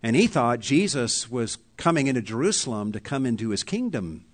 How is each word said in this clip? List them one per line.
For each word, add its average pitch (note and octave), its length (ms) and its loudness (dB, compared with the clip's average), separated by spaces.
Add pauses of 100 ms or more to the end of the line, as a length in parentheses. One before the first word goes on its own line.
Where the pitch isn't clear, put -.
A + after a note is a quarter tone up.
And A2+ 140 2
he G#3 100 8
thought A#2+ 340 2
Jesus C#3 680 0
was A#2 280 -4 (180)
coming E3 300 2
into B2+ 160 2
Jerusalem A2 680 -2
to G#2+ 80 -8
come C3+ 260 -4
into A2+ 240 -2
his G2+ 120 -2
kingdom C3+ 720 -6